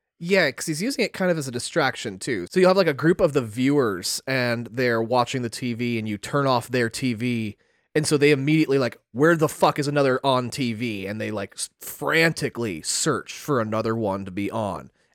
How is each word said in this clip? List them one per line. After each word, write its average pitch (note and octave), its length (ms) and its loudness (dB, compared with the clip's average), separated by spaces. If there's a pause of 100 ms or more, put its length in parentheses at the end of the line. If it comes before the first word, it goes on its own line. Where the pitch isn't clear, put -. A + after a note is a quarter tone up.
(200)
Yeah, F3 300 2
'cause - 160 -8
he's D#3 160 -2
using A#3+ 240 -2
it - 80 -6
kind F#3 160 0
of E3 80 2
as C3+ 100 -4
a C3 40 -8
distraction, B2+ 640 -2
too. G2 320 -4
So F#3 100 0
you'll F3+ 100 8
have, F#3+ 80 4
like, F#3 100 4
a D3+ 60 2
group D#3 280 2
of D#3+ 120 4
the C3+ 100 2
viewers, A#2 840 0
and A#2+ 400 0
they're A#2 360 0
watching B2 420 0
the A#2 60 -4
T A#2+ 240 -6
V, A#2 260 -2
and G#2+ 80 -4
you G#2 100 -4
turn C#3+ 300 -2
off B2 220 0
their A#2+ 200 0
T B2+ 240 -2
V, A2 420 -4 (380)
and D#3 140 0
so D3+ 100 2
they C#3+ 140 6
immediately, C#3 480 4
like, A#2+ 180 -2 (140)
"Where D#3 240 4
the D#3 120 2
fuck - 300 2
is C#3 100 -2
another C#3 360 2
on B2+ 260 2
T A#2+ 240 -4
V?" G#2+ 320 -6
And G#2+ 160 -6
they, A2 80 -4
like, G2+ 240 -6
s-, - 160 -10 (120)
frantically C#3+ 1000 -2
search - 520 -4
for C3+ 280 -2
another A2 340 -2
one G2 300 -2
to F#2+ 60 -12
be G2+ 180 -4
on. G2 400 -6 (260)